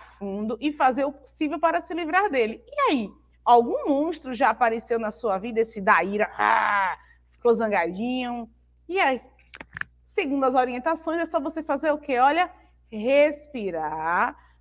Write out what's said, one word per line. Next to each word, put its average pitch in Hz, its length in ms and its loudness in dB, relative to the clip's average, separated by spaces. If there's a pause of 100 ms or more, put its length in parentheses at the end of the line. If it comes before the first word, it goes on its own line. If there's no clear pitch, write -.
(180)
fundo 208 420 -6
e 294 100 -2
fazer 269 340 0
o 294 80 -4
possível 302 460 -6
para 330 220 0
se 339 140 -10
livrar 349 360 0
dele. 226 360 -2
E 587 140 -8 (100)
aí, 226 200 0 (320)
algum 247 460 4
monstro 285 460 -2
já 226 160 2
apareceu 226 480 0
na 220 120 -4
sua 202 280 -2
vida, 220 220 -4
esse 220 200 -4
da 185 240 4
ira, 202 320 -2
ah, 208 600 2 (340)
ficou 233 240 2
zangadinho? 226 960 -4 (380)
E 370 140 -4
aí? 262 220 0 (840)
Segundo 277 400 -2
as 254 100 2
orientações, 311 680 -2
é 330 40 -4
só 330 160 -4
você 311 220 -6
fazer 302 280 -2
o 294 80 0
quê? 269 200 -4
Olha, 320 320 2 (400)
respirar, 208 1500 0 (240)